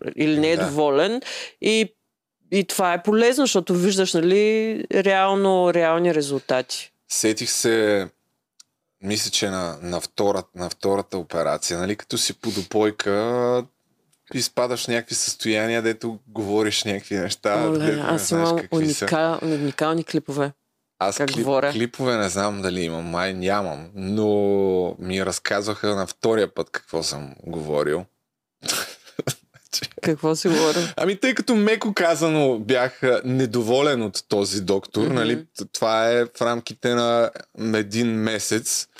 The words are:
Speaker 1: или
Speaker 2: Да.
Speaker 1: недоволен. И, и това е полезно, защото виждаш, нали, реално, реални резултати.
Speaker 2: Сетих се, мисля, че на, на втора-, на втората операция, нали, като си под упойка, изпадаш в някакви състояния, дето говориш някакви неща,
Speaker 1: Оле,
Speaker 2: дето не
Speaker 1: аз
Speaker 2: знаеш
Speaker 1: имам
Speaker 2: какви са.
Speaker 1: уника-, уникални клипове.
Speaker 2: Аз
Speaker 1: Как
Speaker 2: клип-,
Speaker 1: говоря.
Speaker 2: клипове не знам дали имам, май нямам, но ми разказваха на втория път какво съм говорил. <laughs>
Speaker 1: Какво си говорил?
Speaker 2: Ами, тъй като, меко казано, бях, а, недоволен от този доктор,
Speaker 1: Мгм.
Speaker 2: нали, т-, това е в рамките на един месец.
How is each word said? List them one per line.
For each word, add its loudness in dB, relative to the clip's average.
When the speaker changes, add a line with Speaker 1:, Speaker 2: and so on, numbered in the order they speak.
Speaker 1:
или 2
Speaker 2:
Да. 2
Speaker 1:
недоволен. 2
И, 2
и 2
това 0
е -4
полезно, 4
защото 2
виждаш, 2
нали, 2
реално, 4
реални 4
резултати. -2
Speaker 2:
Сетих 0
се, 2
мисля, -2
че -2
на, -6
на -4
втора-, -2
на -8
втората -2
операция, -4
нали, -2
като -6
си -2
под -6
упойка, 0
изпадаш -2
в -6
някакви -2
състояния, 0
дето -4
говориш 0
някакви -4
неща, 0
Speaker 1:
Оле, 0
Speaker 2:
дето 0
не -4
Speaker 1:
аз -2
Speaker 2:
знаеш 2
Speaker 1:
имам 2
Speaker 2:
какви 0
са. 0
Speaker 1:
уника-, 0
уникални -2
клипове. -2
Speaker 2:
Аз 0
Speaker 1:
Как 0
Speaker 2:
клип-, -4
Speaker 1:
говоря. 0
Speaker 2:
клипове -2
не 0
знам -2
дали -2
имам, -4
май -2
нямам, -2
но 0
ми -4
разказваха -4
на -2
втория 0
път -6
какво -6
съм -8
говорил. -2
<laughs> -4
Speaker 1:
Какво 0
си -2
говорил? 2
Speaker 2:
Ами, 0
тъй 0
като, 0
меко 2
казано, 4
бях, 0
а, 4
недоволен 2
от -6
този 0
доктор, -2
Speaker 1:
Мгм. 0
Speaker 2:
нали, 0
т-, -10
това 2
е 2
в -6
рамките -2
на 2
един 0
месец. -2